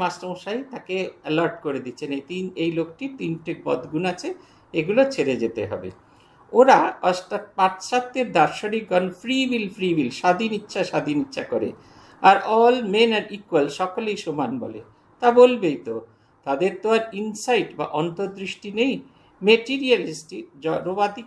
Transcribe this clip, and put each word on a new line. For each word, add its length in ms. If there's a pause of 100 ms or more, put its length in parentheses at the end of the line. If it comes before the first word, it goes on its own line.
মাস্টারমশাই 560 (140)
তাকে 240 (260)
alert 420
করে 200
দিচ্ছেন, 320
"এই 120
তিন, 160 (180)
এই 160
লোকটির 420
তিনটে 320 (140)
বদগুণ 460
আছে, 160 (460)
এগুলো 280 (120)
ছেড়ে 280
যেতে 280
হবে।" 180 (640)
ওরা 260 (240)
অষ্টা-, 440 (120)
পাশ্চাত্যের 760
দার্শনিকগণ 720 (160)
free 160 (140)
উইল, 160 (100)
free 200
উইল, 140 (100)
স্বাধীন 380
ইচ্ছা, 220 (100)
স্বাধীন 340
ইচ্ছা 280
করে, 160 (540)
আর 140 (180)
all 220 (180)
men 240
are 180
equal, 300 (140)
সকলেই 440
সমান 260 (120)
বলে। 180 (420)
তা 60 (120)
বলবেই 460
তো, 80 (520)
তাদের 260 (100)
তো 140
আর 60 (180)
insight 480 (100)
বা 80 (140)
অন্তর্দৃষ্টি 720 (100)
নেই, 140 (480)
মেটেরিয়ালিস্টিক, 1000 (200)
জড়বাদী 640